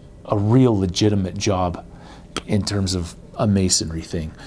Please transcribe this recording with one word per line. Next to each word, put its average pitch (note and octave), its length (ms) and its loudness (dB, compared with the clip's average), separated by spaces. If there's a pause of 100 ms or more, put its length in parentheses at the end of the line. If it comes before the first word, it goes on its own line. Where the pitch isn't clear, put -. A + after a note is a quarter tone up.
(240)
a A2 140 -2
real A2+ 400 4
legitimate F#2+ 580 0
job F#2 480 -2 (600)
in G2+ 180 0
terms F#2+ 300 -2
of F2 200 -4 (220)
a A#2 100 0
masonry F#2 540 2
thing. D#2+ 320 -6 (140)